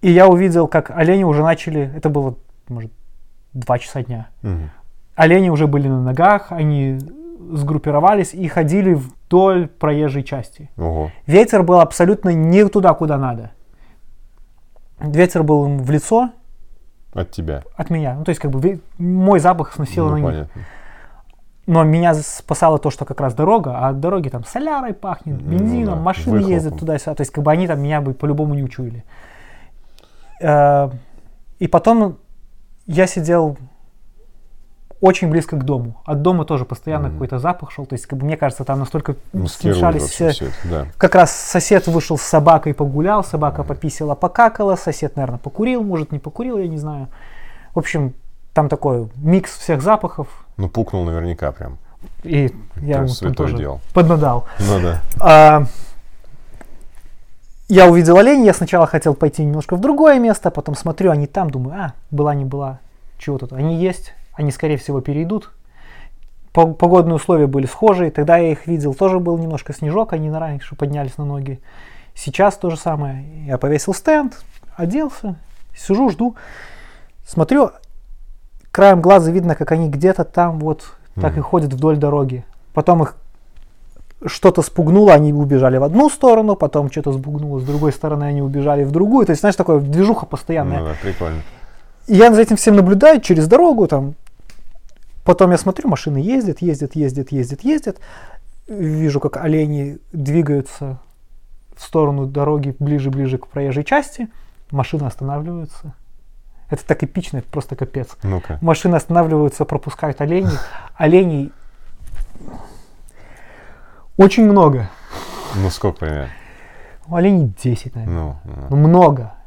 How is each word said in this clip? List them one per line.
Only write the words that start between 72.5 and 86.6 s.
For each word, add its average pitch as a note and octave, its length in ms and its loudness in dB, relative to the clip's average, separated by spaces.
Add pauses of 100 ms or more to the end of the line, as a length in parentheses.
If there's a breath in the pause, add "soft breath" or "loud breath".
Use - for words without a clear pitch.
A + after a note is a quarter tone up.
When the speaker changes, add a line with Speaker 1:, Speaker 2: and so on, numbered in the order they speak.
Speaker 1:
то F3 140 -6
же D#3+ 80 -6
самое, D3 720 -8
я C3 100 -4
повесил D3+ 360 -2
стенд, D4 480 -2 (360)
оделся, G#3 580 -6 (400)
сижу, A3+ 360 0
жду, A3+ 240 -4 (920 loud breath)
смотрю, A#3+ 460 2 (1000)
краем F#3+ 300 6
глаза E3+ 300 6
видно, F3 240 0
как - 160 -4
они D#3+ 180 0
где-то E3 340 0
там E3+ 360 -2
вот D3+ 240 -4 (320)
так D#3 160 -2
Speaker 2:
Мгм. D#3 80 -4
Speaker 1:
и - 20 -4
ходят D3+ 320 0
вдоль D3+ 240 2
дороги. C#3+ 460 -2 (300)
Потом E3 300 2
их - 120 -6 (1120)
что-то - 360 2
спугнуло, F3 520 6
они D3 180 6
убежали C3+ 460 2
в C3+ 60 2
одну A3 260 4
сторону, A3 480 4
потом C#3+ 340 -2